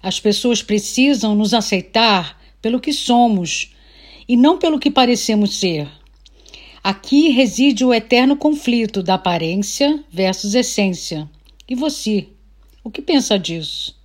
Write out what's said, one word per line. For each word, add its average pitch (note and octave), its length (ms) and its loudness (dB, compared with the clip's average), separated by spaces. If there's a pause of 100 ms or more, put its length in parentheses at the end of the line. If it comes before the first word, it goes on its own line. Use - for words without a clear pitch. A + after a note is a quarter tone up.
As - 180 -6
pessoas A3 420 0
precisam G#3+ 720 0
nos G#3 180 2
aceitar G3+ 840 0 (240)
pelo A#3+ 180 -2
que D4 120 -4
somos A#3 840 0 (540)
e B3 80 2
não D4 220 6
pelo D#4+ 220 0
que D4 120 0
parecemos A#3+ 640 0
ser. D#3 300 -4 (960)
Aqui C#4 460 2
reside B3+ 560 2
o B3 80 4
eterno B3 420 2
conflito A#3+ 680 -2
da F#3 120 0
aparência F#3+ 1000 -2
versus F#3+ 420 -2
essência. F#3 760 -2 (400)
E B3+ 60 -4
você? A#3+ 520 -4 (560)
O A3 80 -14
que - 100 -14
pensa C4 380 0
disso? E3 640 -10